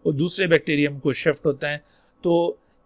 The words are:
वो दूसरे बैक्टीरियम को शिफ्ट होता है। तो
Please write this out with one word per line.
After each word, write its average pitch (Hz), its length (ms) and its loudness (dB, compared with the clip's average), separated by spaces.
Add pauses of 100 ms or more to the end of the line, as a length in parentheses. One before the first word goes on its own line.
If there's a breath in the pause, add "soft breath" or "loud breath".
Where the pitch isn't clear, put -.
वो 165 80 2
दूसरे 175 340 -2
बैक्टीरियम 147 520 2
को 135 140 0
शिफ्ट - 320 -2
होता 147 240 -2
है। 147 80 -6 (460)
तो 170 340 0 (280)